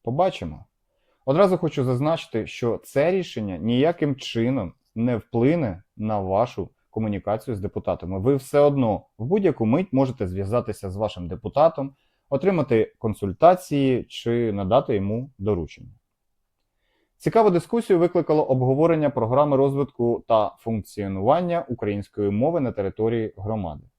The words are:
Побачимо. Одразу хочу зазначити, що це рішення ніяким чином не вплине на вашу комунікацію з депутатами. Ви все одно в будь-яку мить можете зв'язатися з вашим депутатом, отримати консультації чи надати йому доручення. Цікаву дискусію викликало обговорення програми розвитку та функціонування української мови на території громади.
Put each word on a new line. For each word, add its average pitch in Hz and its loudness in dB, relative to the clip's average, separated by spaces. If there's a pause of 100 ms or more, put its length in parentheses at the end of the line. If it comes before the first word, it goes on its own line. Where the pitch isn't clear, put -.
Побачимо. 117 -4 (600)
Одразу 180 4
хочу 151 -2
зазначити, 127 -2
що 110 -4
це 151 0
рішення 113 -4
ніяким 135 0
чином 120 -4 (220)
не 117 0
вплине 117 0 (140)
на 107 -2
вашу 98 -2 (200)
комунікацію 107 -4
з 98 -6
депутатами. 95 -6
Ви 127 2
все 139 0
одно 135 2 (160)
в 110 -8
будь-яку 175 0
мить 151 0
можете 131 0
зв'язатися 98 -4
з 95 -10
вашим 98 -6
депутатом, 139 0 (360)
отримати 139 0
консультації 135 2
чи 117 -4
надати 107 0
йому 107 -4
доручення. 95 -4 (1300)
Цікаву 214 4
дискусію 185 2
викликало 165 2
обговорення 139 2
програми 135 2
розвитку 135 0
та 110 2
функціонування 113 -2
української 104 -4
мови 139 0
на 123 -2
території 110 -2
громади. 95 -8 (160)